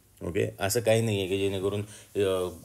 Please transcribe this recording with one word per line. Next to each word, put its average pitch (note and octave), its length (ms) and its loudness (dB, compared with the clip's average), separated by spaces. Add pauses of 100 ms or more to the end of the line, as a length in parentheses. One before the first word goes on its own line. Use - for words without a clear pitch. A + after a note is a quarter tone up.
(220)
Okay, G#2 380 -2
असं G2 200 0
काही A2 220 4
नाही G#2+ 160 2
आहे F#2+ 100 -2
की G2 100 0
जेणेकरून, G2 440 0 (400)
अ, F#2 260 2 (160)